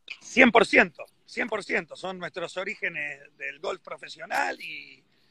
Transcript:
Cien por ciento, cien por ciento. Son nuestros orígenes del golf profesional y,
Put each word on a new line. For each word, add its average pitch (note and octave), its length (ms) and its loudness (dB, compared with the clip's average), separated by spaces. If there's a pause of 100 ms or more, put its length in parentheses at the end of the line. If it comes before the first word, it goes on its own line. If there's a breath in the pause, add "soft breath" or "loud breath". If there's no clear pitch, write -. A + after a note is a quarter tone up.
(220)
Cien B3+ 280 6
por - 140 8
ciento, A#3 400 4 (220)
cien A#3+ 220 -6
por G#3 140 -4
ciento. E3+ 340 -2
Son F#3 220 -6
nuestros E3+ 380 -8
orígenes E3+ 640 -6 (160)
del C#3 240 -10
golf F#3+ 220 -6
profesional - 760 -6
y, C#3+ 460 -18 (260)